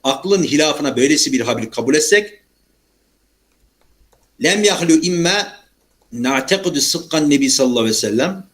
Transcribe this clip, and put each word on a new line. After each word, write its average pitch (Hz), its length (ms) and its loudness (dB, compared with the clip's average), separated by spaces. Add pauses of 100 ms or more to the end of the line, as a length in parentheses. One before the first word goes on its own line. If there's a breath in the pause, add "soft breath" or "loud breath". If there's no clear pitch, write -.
aklın 175 400 0
hilafına 143 540 0
böylesi 143 340 2
bir 123 100 0
haberi 113 280 -4
kabul 120 260 -2
etsek, 202 460 0 (2000)
lem 202 200 0
yahlu 175 300 2
imme 175 540 0 (640)
na'tekidu 131 720 -2
sıdkan 156 480 -2
nebi 135 200 2
sallallahu 127 300 2
aleyhi 110 160 0
ve - 40 -2
sellem 135 540 -2